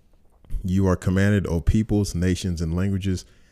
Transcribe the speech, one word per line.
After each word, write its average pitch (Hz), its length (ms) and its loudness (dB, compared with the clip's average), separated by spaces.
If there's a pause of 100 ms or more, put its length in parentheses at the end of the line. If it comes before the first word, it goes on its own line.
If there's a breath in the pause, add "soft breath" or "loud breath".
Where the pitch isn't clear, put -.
(640)
"You 95 240 0
are 90 100 4
commanded, 98 520 2
O 82 120 -2
peoples, 104 540 0
nations, 87 460 0
and 82 160 -4
languages, 95 480 -2 (280 soft breath)